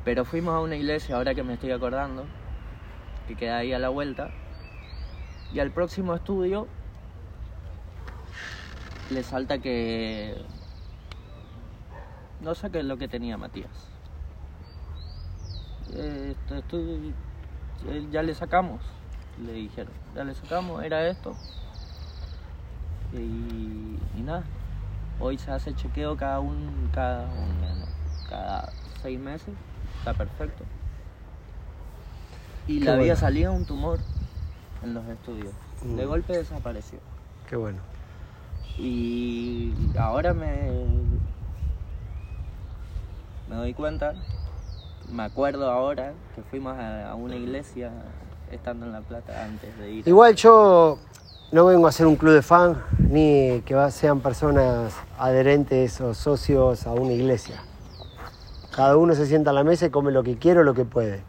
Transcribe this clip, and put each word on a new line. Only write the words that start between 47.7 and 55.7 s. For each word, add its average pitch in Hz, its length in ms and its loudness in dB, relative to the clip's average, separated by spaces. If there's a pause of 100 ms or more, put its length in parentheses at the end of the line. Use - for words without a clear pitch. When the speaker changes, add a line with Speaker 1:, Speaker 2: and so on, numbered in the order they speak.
Speaker 1:
estando 120 340 -8
en 117 60 -10
La 107 100 -10
Plata 110 440 -10
antes 107 320 -12
de 104 140 -10
ir. 110 160 -2
Speaker 2:
Igual 214 280 12
yo 196 640 12 (540)
no 165 160 10
vengo 175 200 10
a 147 40 8
ser 165 160 6
un 156 80 10
club 156 180 8
de 151 80 12
fan, 170 400 8 (160)
ni 139 680 6
que 135 100 0
va-, 139 160 6
sean 147 280 4
personas 127 760 2 (240)
adherentes 131 840 4